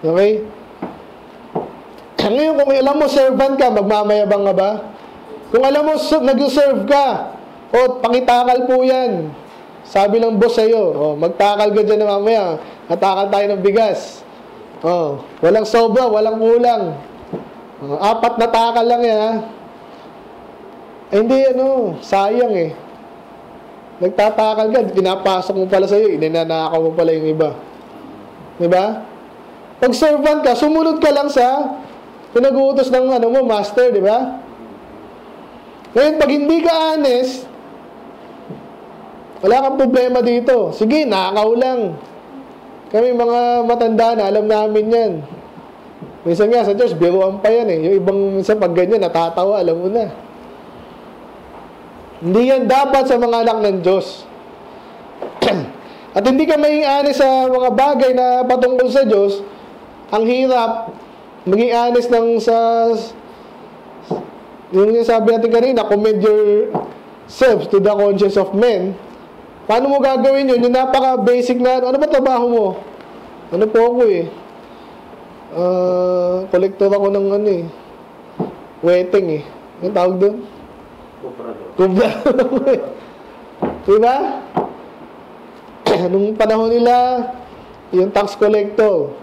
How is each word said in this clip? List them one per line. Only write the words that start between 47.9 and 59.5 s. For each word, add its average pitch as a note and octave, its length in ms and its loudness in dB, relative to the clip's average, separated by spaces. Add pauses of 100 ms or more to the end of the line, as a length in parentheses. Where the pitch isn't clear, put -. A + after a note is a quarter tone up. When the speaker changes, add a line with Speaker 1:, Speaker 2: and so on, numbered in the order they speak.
Speaker 1:
ibang F#3+ 200 0 (200)
minsan G#3 220 0
pag F3+ 160 0
ganyan, G3 260 2
natatawa, F3 560 0
alam F3 220 0
mo F#3 100 -4
na. G#3+ 220 -4 (2000)
Hindi A3+ 300 2
yan B3 180 0
dapat C4+ 400 2
sa B3 80 2
mga A#3 240 0
anak A3+ 160 0
ng G#3 240 0
Diyos. F3+ 400 -2 (1200)
<clears throat> - 720 -6
At G3 60 0
hindi C4 240 2
ka D#4+ 80 2
maging D4+ 320 2
honest C#4 320 0
sa C4 320 2
mga B3+ 240 2
bagay C4 400 2
na B3 320 2
patungkol B3 400 2
sa C4 160 2
Diyos, G3+ 400 2 (720)